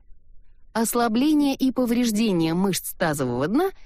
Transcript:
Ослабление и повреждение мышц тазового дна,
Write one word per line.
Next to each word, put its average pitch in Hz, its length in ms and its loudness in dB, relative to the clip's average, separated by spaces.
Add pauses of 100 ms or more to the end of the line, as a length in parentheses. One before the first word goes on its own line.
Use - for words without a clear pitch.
(720)
Ослабление 247 840 2
и 262 160 0
повреждение 220 840 0
мышц 185 400 -2
тазового 143 520 -2
дна, 302 240 2 (160)